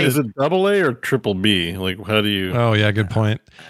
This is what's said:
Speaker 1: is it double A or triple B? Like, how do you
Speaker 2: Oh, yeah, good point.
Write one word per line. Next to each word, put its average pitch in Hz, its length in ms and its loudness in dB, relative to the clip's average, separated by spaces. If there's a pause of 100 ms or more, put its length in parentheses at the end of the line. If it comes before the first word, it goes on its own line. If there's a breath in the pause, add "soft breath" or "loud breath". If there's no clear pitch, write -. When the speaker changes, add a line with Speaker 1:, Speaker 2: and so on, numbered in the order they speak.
Speaker 1:
is 131 120 2
it 120 180 -2
double 180 340 0
A 202 120 2
or 139 120 0
triple 117 400 -2
B? 92 420 0
Like, 95 320 -6
how 107 140 2
do 104 80 0
you 95 240 -2
Speaker 2:
Oh, 117 200 0
yeah, 107 180 2
good 101 180 -2
point. 110 320 0 (280 loud breath)